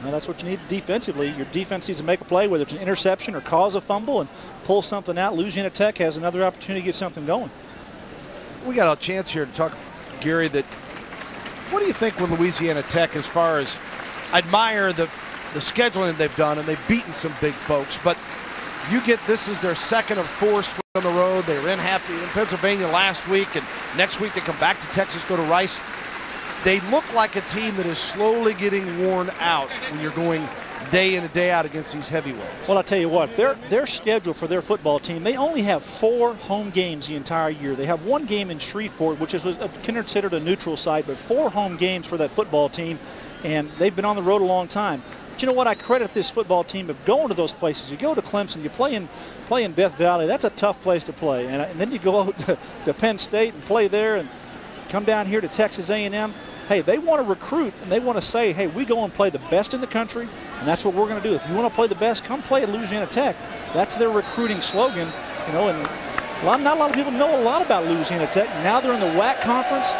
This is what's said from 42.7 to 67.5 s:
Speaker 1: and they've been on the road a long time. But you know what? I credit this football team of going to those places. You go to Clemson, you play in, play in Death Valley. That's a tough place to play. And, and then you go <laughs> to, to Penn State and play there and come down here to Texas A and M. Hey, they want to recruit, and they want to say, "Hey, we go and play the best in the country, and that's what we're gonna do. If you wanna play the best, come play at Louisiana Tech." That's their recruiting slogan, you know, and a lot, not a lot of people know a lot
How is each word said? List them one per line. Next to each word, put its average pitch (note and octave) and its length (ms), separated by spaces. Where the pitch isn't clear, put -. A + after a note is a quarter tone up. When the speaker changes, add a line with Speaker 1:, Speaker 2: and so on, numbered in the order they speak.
Speaker 1:
and D3+ 360
they've F3+ 160
been G3 100
on G#3 100
the G3+ 60
road G3 220
a - 20
long F3+ 220
time. F#3 340
But - 100
you B3+ 60
know B3+ 60
what? B3+ 120
I A3 80
credit A#3+ 400
this G3 160
football F3+ 340
team F#3 280
of C3+ 140
going C4+ 240
to G3+ 40
those E3 200
places. D3+ 360
You C#3+ 80
go D4+ 160
to B3 80
Clemson, G3+ 400
you D3+ 80
play C4+ 240
in, F#3+ 160
play A#3+ 160
in F#3 80
Death E3 260
Valley. E3+ 300
That's B3 180
a G#3+ 60
tough - 300
place F3+ 240
to D#3 80
play. C3 340
And, C3+ 160
and E3+ 180
then A3+ 100
you C4 60
go F#3+ 340
<laughs> D#3+ 140
to, F3+ 120
to D3 80
Penn A3 240
State A3 380
and C#3+ 80
play G#3 240
there G#3+ 300
and D3+ 120
come G#3 160
down G#3+ 200
here G#3 160
to F3 60
Texas G3+ 420
A G#3 160
and G3+ 80
M. G#3+ 220
Hey, G3+ 120
they G3+ 200
want D#4 220
to A#3+ 60
recruit, B3+ 540
and F#3 100
they G#3+ 80
want B3 180
to F3 60
say, A3+ 300
"Hey, F#3+ 140
we G3+ 180
go A#3 180
and F#3 80
play - 180
the C3+ 220
best G3+ 220
in B3+ 80
the B3+ 100
country, A3+ 320
and - 400
that's D3+ 220
what F#3+ 80
we're G3+ 160
gonna G#3+ 100
do. G3 140
If C#3+ 160
you F3 60
wanna G3 160
play A#3 160
the F#3+ 120
best, A3 240
come C#4 180
play C4+ 220
at G#3 60
Louisiana G#3 380
Tech." B3+ 280
That's F#3+ 240
their A3+ 120
recruiting G#3 520
slogan, F#3 500
you D3+ 60
know, G3 140
and D#3 160
a - 600
lot, B3 160
not D4 160
a - 20
lot D4 100
of C#4+ 60
people C#4 160
know C4+ 300
a - 20
lot C4+ 180